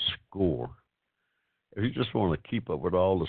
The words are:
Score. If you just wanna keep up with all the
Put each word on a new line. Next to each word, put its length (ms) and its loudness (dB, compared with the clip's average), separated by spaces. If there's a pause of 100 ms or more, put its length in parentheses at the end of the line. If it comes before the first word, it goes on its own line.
(280)
Score. 420 0 (1080)
If 80 0
you 60 0
just 240 -4
wanna 220 2 (120)
keep 220 -4
up 100 -2
with 140 0
all 240 4
the 100 0